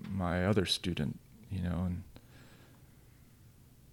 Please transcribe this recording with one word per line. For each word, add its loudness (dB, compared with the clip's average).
my 2
other 6
student, -2
you -2
know, 0
and -2